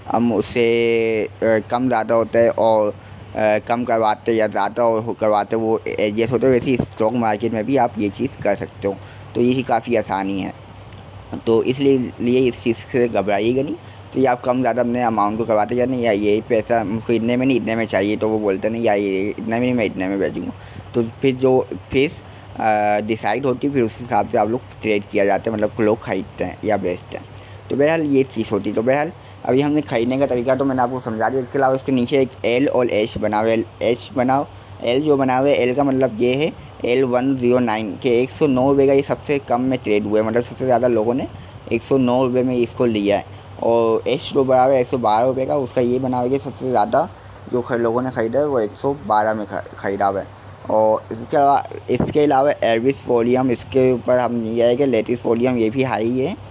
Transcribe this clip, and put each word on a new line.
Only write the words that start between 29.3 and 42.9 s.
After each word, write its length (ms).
अभी 160
हमने 200
ख़रीदने 380
का 80
तरीका 280
तो 100
मैंने 180
आपको 180
समझा 280
दिया। 140
इसके 160
अलावा 160
इसके 180
नीचे 260
एक 120
एल 240
और 200
एच 300
बना 200
हुआ 100
है, 160
एच 340
बना, 300
L 180
जो 140
बना 220
हुआ 100
है, 60
L 200
का 100
मतलब 360
ये 140
है 180
एल 200
वन 320
ज़ीरो 220
नाइन 440
के 200
एक 80
सौ 160
नौ 240
रुपये 160
का 60
ये 100
सबसे 360
कम 220
में 180
trade 260
हुआ 160
है, 60
मतलब 160
सबसे 220
ज़्यादा 240
लोगों 260
ने 140
एक 100
सौ 140
नौ 300
रुपये 160
में 140
इसको 280
लिया 320